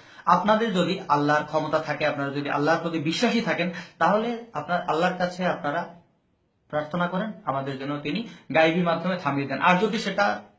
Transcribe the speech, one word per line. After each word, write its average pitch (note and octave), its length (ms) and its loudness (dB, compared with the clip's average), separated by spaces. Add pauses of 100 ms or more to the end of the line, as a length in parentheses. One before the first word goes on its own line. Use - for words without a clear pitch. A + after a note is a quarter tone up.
(240)
আপনাদের G3+ 500 4
যদি F3+ 340 2
আল্লাহর D3 360 4
ক্ষমতা D3+ 340 0
থাকে, D3+ 280 -2
আপনারা D3 240 -2
যদি C#3+ 200 -4
আল্লাহর D#3+ 320 2
প্রতি D#3+ 160 -2
বিশ্বাসী G3+ 420 0
থাকেন, E3+ 300 0 (280)
তাহলে A3+ 540 0
আপনার F3 300 -2
আল্লাহর F3 360 0
কাছে F3+ 280 -2
আপনারা D#3 480 -4 (760)
প্রার্থনা F3 380 -2
করেন F#3+ 260 -4 (120)
আমাদের C3+ 340 -4
জন্য, C#3+ 200 -6
তিনি D3+ 300 -6 (260)
গায়বী E3 280 4
মাধ্যমে F3 340 0
থামিয়ে C#3 320 -2
দেন। C3+ 120 -4
আর F3+ 180 6
যদি G#3+ 200 0
সেটা G3+ 440 -2 (160)